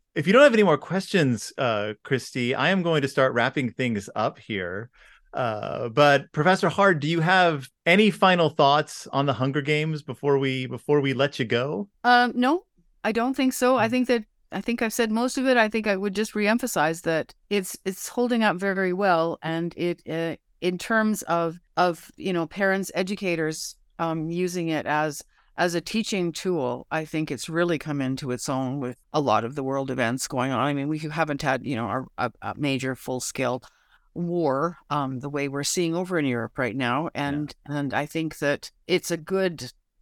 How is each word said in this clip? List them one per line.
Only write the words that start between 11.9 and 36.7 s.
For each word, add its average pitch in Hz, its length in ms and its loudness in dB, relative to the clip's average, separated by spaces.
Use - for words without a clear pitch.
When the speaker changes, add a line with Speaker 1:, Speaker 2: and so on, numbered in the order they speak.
Speaker 2:
Um, 247 320 4
no, 262 280 2
I 220 80 0
don't 233 220 0
think 262 200 0
so. 254 240 4
I 226 100 2
Speaker 1:
Mm. 220 40 -2
Speaker 2:
think 254 160 2
that, 240 160 2
I 196 80 -6
think 233 200 -4
I've 220 120 -2
said 226 180 0
most 240 260 0
of 262 100 0
it. 262 100 6
I 220 120 4
think 214 180 -2
I 202 80 2
would 196 200 -4
just 214 180 -4
reemphasize 208 680 0
that 160 300 -2
it's, 202 360 -2
it's - 240 -8
holding 240 340 0
up 190 140 2
very, 196 180 -2
very 185 180 0
well. 170 480 2
And 165 360 -4
it, 170 320 -4
uh, 165 260 -4
in 180 160 0
terms 214 460 0
of, 170 360 -2
of, 175 400 0
you - 160 -4
know, 170 140 0
parents, 190 460 0
educators, 175 840 -4
um, 165 300 -4
using 175 380 -2
it 156 180 -2
as, 151 380 -2
as 170 180 0
a 170 60 -2
teaching 190 520 -2
tool, 131 580 -2
I 160 140 -2
think 156 260 -4
it's 135 180 -8
really 170 300 0
come 143 220 -4
into 131 300 -4
its 123 180 -6
own 131 300 -2
with 123 180 -6
a 156 80 0
lot 110 240 4
of 131 100 -8
the 143 80 -4
world 135 280 -2
events 123 360 -2
going 131 240 -2
on. 123 80 0
I 139 140 0
mean, 139 160 -4
we 156 100 -2
haven't 151 420 -2
had, 135 240 0
you 139 120 -2
know, 117 280 -2
a, 113 80 -2
a, 113 60 -4
a 98 160 -8
major 131 380 -2
full-scale 127 680 -4
war, 170 640 -2
um, 135 300 -2
the 143 100 -8
way 143 180 -4
we're 139 160 -4
seeing 165 320 0
over 180 240 -2
in 151 60 0
Europe 120 320 -2
right 120 180 -2